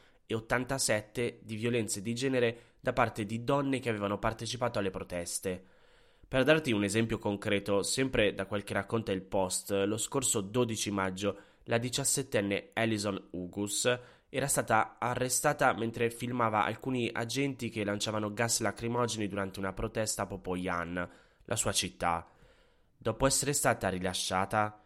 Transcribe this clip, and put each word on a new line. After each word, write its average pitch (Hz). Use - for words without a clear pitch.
e 110
ottantasette 123
di 110
violenze 110
di 117
genere 123
da 127
parte 117
di 113
donne 139
che 123
avevano 104
partecipato 113
alle 98
proteste. 90
Per 131
darti 156
un 101
esempio 110
concreto, 101
sempre 117
da 98
quel 104
che -
racconta 101
il 92
Post, 92
lo 101
scorso 120
dodici 110
maggio 95
la 117
diciassettenne 120
Alison 107
Ugus 101
era 131
stata 117
arrestata 127
mentre 117
filmava 117
alcuni 120
agenti 120
che 110
lanciavano 104
gas 117
lacrimogeni 110
durante 98
una 95
protesta 110
a -
Popoyan, 90
la 113
sua 107
città. 85
Dopo 117
essere 135
stata 117
rilasciata, 92